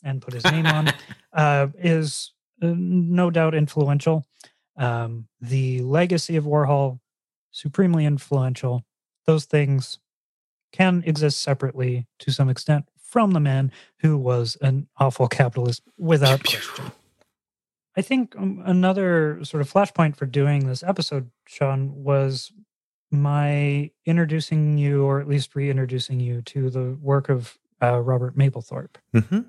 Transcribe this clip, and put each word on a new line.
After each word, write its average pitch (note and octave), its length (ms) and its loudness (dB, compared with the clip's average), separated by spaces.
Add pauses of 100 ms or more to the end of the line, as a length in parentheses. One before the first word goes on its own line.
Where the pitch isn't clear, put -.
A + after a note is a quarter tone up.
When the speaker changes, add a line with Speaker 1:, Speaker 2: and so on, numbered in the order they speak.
Speaker 1:
and C3+ 180 -6
put C3 120 -12
his A#2+ 120 -10
name D#3+ 200 2
on, D#3 260 2 (200)
Speaker 2:
<laughs> - 220 -20
Speaker 1:
uh, D3 340 2 (100)
is, E3 560 -2 (280)
uh, E3+ 140 0
no F3 540 2
doubt E3 240 0
influential. D3 720 0 (520)
Um, A#2 500 -4 (120)
the B2+ 420 -2
legacy E3 540 0
of D3+ 100 0
Warhol, C#3 540 0 (520)
supremely E3 540 0
influential. B2+ 760 -2 (420)
Those D#3 200 2
things C#3 540 0 (720)
can F3+ 340 2
exist D3+ 340 0
separately B2+ 640 -4 (140)
to - 120 -4
some C3+ 180 2
extent C#3+ 400 0 (100)
from G#3+ 320 0
the E3+ 80 2
man C3+ 320 0 (280)
who D#3 180 2
was B2 440 -2
an C#3 260 0 (100)
awful C3 300 2
capitalist B2 540 0 (160)
without C#3 460 2
Speaker 2:
Pew, - 160 -2
pew. - 80 -12
Speaker 1:
question. - 240 -14 (1080)
I G3 40 0
think, B3+ 360 -2
um, F#3+ 280 -6
another F3+ 800 2
sort D3 180 -6
of C#3 100 -4
flashpoint E3+ 460 2
for C#3+ 80 -6
doing C#3 420 0
this B2+ 160 -6
episode, D#3 460 -4 (180)
Sean, C#3 560 -4
was C3+ 480 0 (580)
my C#3+ 800 0 (160)
introducing D#3 720 2
you, C#3+ 280 2
or C#3 160 2
at C#3+ 60 -10
least C#3+ 280 -2
reintroducing C3 640 -2
you, A#2+ 220 -4
to C3 280 -4
the B2+ 320 -4
work C#3 280 0
of, B2 280 -2 (240)
uh, B2 180 2
Robert B2+ 380 -2
Mapplethorpe. - 580 -2 (180)
Speaker 2:
Mm-hmm. A#2 360 2